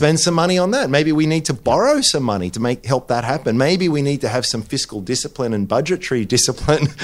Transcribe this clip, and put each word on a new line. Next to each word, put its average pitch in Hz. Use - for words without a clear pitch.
spend 160
some 170
money 180
on 180
that. 240
Maybe 151
we 156
need 160
to 147
borrow 214
some 143
money 95
to 110
make, 123
help 127
that 120
happen. 120
Maybe 175
we 147
need 143
to 117
have 120
some 113
fiscal -
discipline 120
and 101
budgetary 131
<laughs> 123
discipline. 143